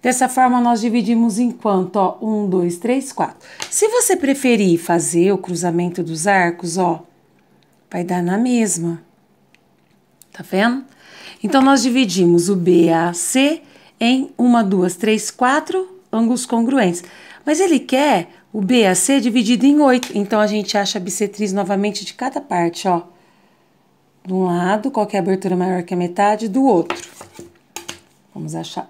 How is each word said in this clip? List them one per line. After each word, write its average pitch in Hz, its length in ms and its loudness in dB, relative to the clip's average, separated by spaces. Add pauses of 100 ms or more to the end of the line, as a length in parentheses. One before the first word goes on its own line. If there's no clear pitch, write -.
Dessa 247 260 0
forma, 247 320 2
nós 240 200 2
dividimos 226 580 0
em 240 140 0
quanto, 185 480 -2
ó? 180 200 0
Um, 214 280 -2
dois, 175 300 0
três, 262 340 -4
quatro. - 360 -8 (220)
Se - 160 0
você 440 300 0
preferir 240 600 2
fazer 170 540 0
o 196 80 0
cruzamento 175 640 -4
dos 160 240 -6
arcos, 175 500 0
ó, 170 280 -2 (840)
vai 180 140 -8
dar 180 220 -4
na 180 120 -2
mesma. 208 640 -2 (1300)
Tá - 100 -20
vendo? 240 420 -2 (600)
Então, 262 180 2
nós 269 180 4
dividimos 185 680 2
o 202 80 0
B 170 360 4
A 165 200 0
C 277 500 0 (380)
em 262 360 0
uma, 240 280 4
duas, 185 320 0
três, 214 340 -2
quatro 311 680 -2 (120)
ângulos 233 340 0
congruentes. 233 560 0 (420)
Mas 311 140 0
ele 339 220 2
quer 254 480 0 (240)
o 214 80 -4
B 214 260 4
A 185 80 4
C 269 260 2
dividido 233 460 2
em 294 140 6
oito. 254 360 2
Então, 202 220 -2
a 214 80 4
gente 208 320 -4
acha 202 200 -2
a - 20 -6
bissetriz 202 520 -4
novamente 202 520 -2
de - 100 -14
cada 277 260 -6
parte, 170 460 -4
ó. 175 160 0 (1200)
De 185 80 -8
um 185 120 0
lado, 185 480 -2
qual 214 140 -2
que 208 100 -6
é - 20 0
a 185 40 -2
abertura 190 340 -2
maior 180 260 -2
que 180 100 -10
a 180 40 -4
metade? 202 520 -2
Do 254 160 0
outro. 190 320 2 (1400)
Vamos 156 220 -12
achar - 360 -10